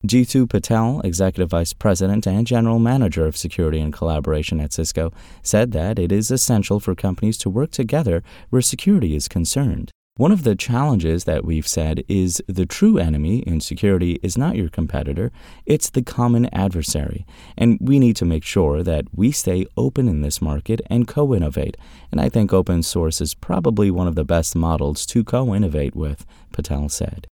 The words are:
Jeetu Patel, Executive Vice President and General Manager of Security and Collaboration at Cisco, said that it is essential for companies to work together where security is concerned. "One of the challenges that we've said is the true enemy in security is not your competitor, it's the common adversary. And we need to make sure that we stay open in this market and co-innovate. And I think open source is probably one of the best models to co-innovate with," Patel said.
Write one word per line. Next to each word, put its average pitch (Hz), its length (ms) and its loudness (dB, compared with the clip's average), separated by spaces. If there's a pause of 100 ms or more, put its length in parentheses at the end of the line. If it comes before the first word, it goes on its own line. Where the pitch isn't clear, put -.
Jeetu 127 420 2
Patel, 113 540 0
Executive 92 480 0
Vice 85 240 -2
President 101 520 0
and 101 220 0
General 117 320 2
Manager 113 460 2
of 78 100 -2
Security 78 460 -2
and 76 100 -2
Collaboration 78 680 -2
at 73 100 -4
Cisco, 82 400 -4 (320)
said 110 300 2
that 95 260 -2
it 87 100 0
is 104 220 2
essential 107 480 2
for 92 160 -2
companies 104 440 -2
to 101 100 -4
work 123 220 -2
together 120 520 0 (260)
where 123 120 4
security 127 520 2
is 76 140 -4
concerned. - 640 -2 (240)
"One 151 160 4
of 180 120 2
the 110 120 4
challenges 104 680 0
that 80 180 0
we've 78 240 -2
said 80 400 -2
is 92 400 0
the 92 180 -2
true 208 320 2
enemy 80 420 0
in 82 200 -2
security 87 640 0
is 95 140 -2
not 143 180 0
your 87 140 -2
competitor, 80 640 -4 (320)
it's - 240 0
the 131 120 0
common 120 520 2
adversary. 80 720 -2 (320)
And 113 240 4
we 139 180 4
need 120 180 6
to 87 80 -2
make 80 200 0
sure 78 380 0
that 78 300 0
we 110 180 2
stay 92 340 -2 (100)
open 127 320 0
in 76 140 0
this 71 200 -4
market 78 380 -2 (100)
and 120 200 2
co-innovate. 98 680 0 (340)
And - 120 -2
I - 80 2
think 104 240 2
open 87 300 2
source 80 360 -2
is - 140 -4
probably 110 580 0
one 90 160 0
of 80 80 -2
the 80 80 0
best 82 320 0
models 80 520 0
to 117 180 0
co-innovate 98 680 0
with," 71 320 -6 (280)
Patel 71 340 -4
said. - 460 -8